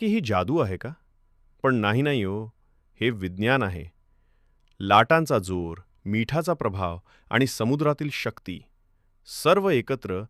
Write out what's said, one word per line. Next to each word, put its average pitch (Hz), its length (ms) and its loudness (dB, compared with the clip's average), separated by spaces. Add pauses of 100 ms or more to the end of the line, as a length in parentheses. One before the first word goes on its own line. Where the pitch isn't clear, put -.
की 226 60 -2
ही 214 180 2
जादू 107 340 2
आहे 101 180 0
का? 117 160 -10 (680)
पण 131 120 2
नाही, 110 280 2
नाही 139 220 0
हो, 104 220 -4 (540)
हे 117 100 2
विज्ञान 107 520 -2
आहे. 90 220 -6 (960)
लाटांचा 117 580 6
जोर, 87 400 -4 (260)
मिठाचा 135 500 -2
प्रभाव 92 440 -4 (320)
आणि 127 160 2
समुद्रातील 147 680 -2
शक्ती - 480 -8 (680)
सर्व 196 440 2
एकत्र 113 600 -2